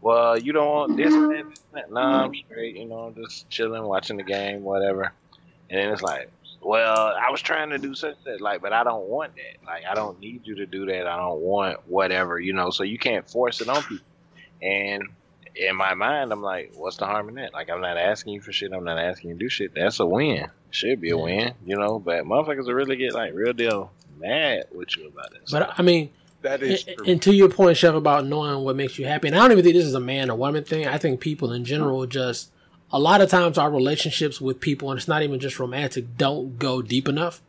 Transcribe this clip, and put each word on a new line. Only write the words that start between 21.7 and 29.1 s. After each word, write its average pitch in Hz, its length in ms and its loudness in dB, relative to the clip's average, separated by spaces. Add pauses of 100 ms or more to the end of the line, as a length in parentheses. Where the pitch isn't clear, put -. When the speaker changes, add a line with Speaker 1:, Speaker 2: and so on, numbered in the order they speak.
Speaker 1:
know?" 104 220 0
But 85 240 -2
motherfuckers 135 420 -2
will 123 80 -2
really 135 220 -2
get, 127 180 -4
like, 110 200 -4
real 110 200 -2
deal 113 380 -2 (260)
mad 127 560 -2
with 87 240 -10
you - 100 -12
about - 240 -16
that - 100 -20
Speaker 2:
But, - 60 -20 (160)
Speaker 1:
stuff. - 140 -4
Speaker 2:
I - 40 2
mean, 170 280 4 (340)
Speaker 3:
That 135 200 -2
is 135 240 0
Speaker 2:
and, - 100 -14
Speaker 3:
true. - 100 -8
Speaker 2:
and 180 160 4
to 196 120 8
your 196 140 10
point, 180 280 6
Chef, 165 180 6
about 147 300 4
knowing 143 380 -2
what 131 120 0
makes 135 220 -4
you 139 80 -6
happy, 151 220 -2